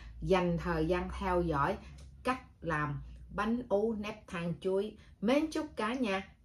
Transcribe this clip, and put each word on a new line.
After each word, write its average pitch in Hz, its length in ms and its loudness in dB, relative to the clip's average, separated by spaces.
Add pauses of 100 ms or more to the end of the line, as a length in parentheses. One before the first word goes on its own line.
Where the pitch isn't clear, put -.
(220)
dành 175 360 4
thời 160 280 2
gian 180 220 2 (100)
theo 180 240 2
dõi 160 360 2 (460)
cách 254 180 0 (180)
làm 151 420 -2 (320)
bánh 226 340 0
ú 214 300 4
nếp 208 300 -8
than 170 320 -2
chuối. 196 360 0 (240)
Mến 285 300 4
chúc 311 160 -4 (100)
cả 220 180 0
nhà 202 340 0 (160)